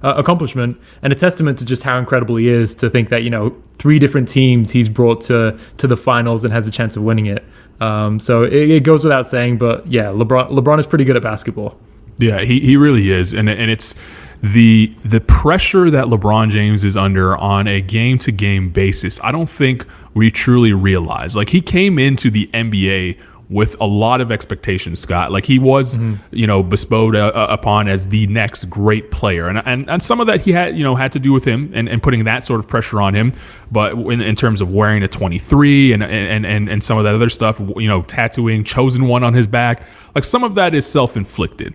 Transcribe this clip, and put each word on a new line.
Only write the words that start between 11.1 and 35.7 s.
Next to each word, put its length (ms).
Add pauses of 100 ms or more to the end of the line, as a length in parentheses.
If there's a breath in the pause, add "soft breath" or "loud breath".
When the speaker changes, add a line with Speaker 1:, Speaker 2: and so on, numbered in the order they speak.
Speaker 1:
at 60
basketball. 560 (380)
Speaker 2:
Yeah, 240
he, 200
he 180
really 340
is. 220
And, 160
and 200
it's 300 (420 loud breath)
the, 520 (100)
the 160
pressure 680
that 160
LeBron 420
James 340
is 140
under 400
on 300
a 160
game-to-game 880
basis, 520
I 100
don't 180
think 340 (300 loud breath)
we 160
truly 420
realize. 640
Like, 140
he 100
came 380
into 320
the 240
N 160
B 200
A 280 (320 loud breath)
with 300
a 60
lot 340
of 100
expectations, 720
Scott. 320
Like, 140
he 120
was, 380
Speaker 1:
Mm-hmm. 200 (200)
Speaker 2:
you 100
know, 160
bestowed, 540
uh, 180
uh, 140
upon 400
as 220
the 160
next 380
great 460
player. 380
And, 160
and, 240
and 140
some 180
of 60
that 160
he 100
had, 240
you 80
know, 120
had 160
to 60
do 140
with 140
him 260
and, 160
and 140
putting 220
that 200
sort 160
of 80
pressure 320
on 140
him. 180 (400 loud breath)
But 220
in, 260
in 140
terms 260
of 100
wearing 320
a 60
twenty-three 840